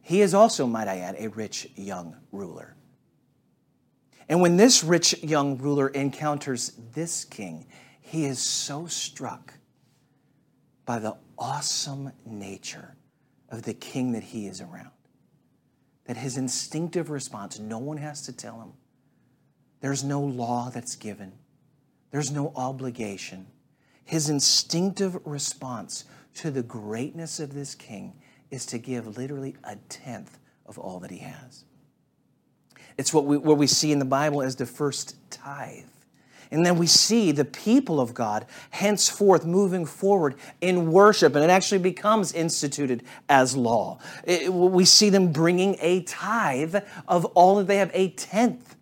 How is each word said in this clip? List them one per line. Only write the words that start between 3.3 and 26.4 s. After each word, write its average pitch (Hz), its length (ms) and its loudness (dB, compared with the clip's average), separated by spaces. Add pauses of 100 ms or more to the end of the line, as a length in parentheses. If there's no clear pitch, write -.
And 170 120 4
when 175 160 6
this 233 260 8
rich 165 400 2
young 143 340 0
ruler 139 320 0
encounters 139 840 -4 (200)
this 165 320 -8
king, 85 400 -14 (340)
he 156 260 -6
is 131 140 -6
so - 480 -6
struck - 680 -10 (1300)
by 120 140 -4
the 107 160 -8 (220)
awesome 139 760 -8 (140)
nature 98 720 -16 (540)
of 113 140 -14
the 113 100 -8
king 127 400 -4
that 107 100 -6
he 107 240 -10
is 95 140 -14
around, 90 300 -20 (1120)
that 120 120 -10
his 135 200 -8
instinctive 156 720 -6
response, 113 500 -10
no 107 180 -10
one 147 200 -10
has 143 260 -12
to 131 100 -16
tell 113 280 -16
him, 113 120 -20 (1080)
there's 135 220 -4
no 143 180 -2
law 123 520 -4
that's - 220 -10
given, 101 380 -14 (800)
there's 143 200 -4
no 143 240 -6
obligation. 120 920 -8 (560)
His 156 260 -2
instinctive 180 960 0
response 131 800 -10 (300)
to 160 140 -8